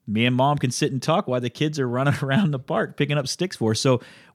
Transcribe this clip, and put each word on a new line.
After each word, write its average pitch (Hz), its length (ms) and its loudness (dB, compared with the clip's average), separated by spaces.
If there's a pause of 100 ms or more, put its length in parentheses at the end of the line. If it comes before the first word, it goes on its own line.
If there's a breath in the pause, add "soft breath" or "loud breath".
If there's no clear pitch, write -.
Me 110 180 2
and 127 100 2
mom 143 220 2
can 127 140 -2
sit 147 200 -2
and 131 100 -4
talk 175 260 0
while 127 120 0
the 120 100 -4
kids 151 300 -4
are 131 80 0
running 131 280 0
<laughs> - 80 -6
around 147 280 2
the 131 80 -4
park 165 380 -4
picking 147 200 0
up 135 100 -2
sticks - 280 -6
for 110 160 0
us. 107 80 0
So 131 220 4 (340 loud breath)